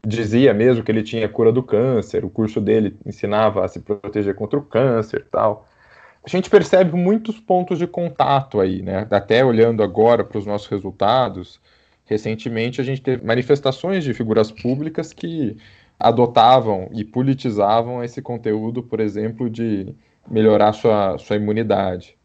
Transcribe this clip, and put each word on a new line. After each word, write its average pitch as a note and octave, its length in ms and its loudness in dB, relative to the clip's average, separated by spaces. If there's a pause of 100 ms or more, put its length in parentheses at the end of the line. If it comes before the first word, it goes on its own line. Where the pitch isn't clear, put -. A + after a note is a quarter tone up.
Dizia A2+ 480 2
mesmo A#2 280 2
que A2 80 -6
ele A2 120 0
tinha A2 260 -4
cura A2+ 240 2
do B2+ 100 0
câncer, A#2+ 600 0
o F#2 60 -8
curso A2 300 -4
dele G#2 440 0
ensinava G#2 600 -2
a F#2 40 -4
se E2+ 120 -12
proteger G2+ 540 -4
contra A2 240 -4
o C#3+ 40 -4
câncer A#2 640 0
e - 40 -20
tal. G#2+ 360 -2 (580)
A - 40 -18
gente F#3 200 -2
percebe F#3 480 4
muitos G#3 420 -2
pontos F3+ 400 -2
de E3+ 80 -2
contato C#3 720 -2
aí, F#2 220 0
né? F#2+ 280 -4
Até A2 340 4
olhando A#2 380 4
agora G#2+ 400 4
para F#2+ 160 -6
os G2+ 80 -8
nossos G2+ 220 -6
resultados, G2 920 -2 (440)
recentemente A2+ 760 -6
a C3 40 -2
gente C3 180 -6
teve B2+ 220 -4
manifestações C#3 800 -2
de B2+ 100 -4
figuras A2 360 0
públicas D#3 640 -6
que D#3 440 -6 (420)
adotavam A#2 920 4
e G#2+ 120 -8
politizavam A#2+ 1000 -2
esse A#2+ 200 -10
conteúdo, A2+ 600 -6
por A2+ 180 -6
exemplo, A2 500 -4
de G#2+ 440 -6 (360)
melhorar G#2+ 420 4
sua, G#2 460 2
sua - 180 -4
imunidade. G2+ 880 -2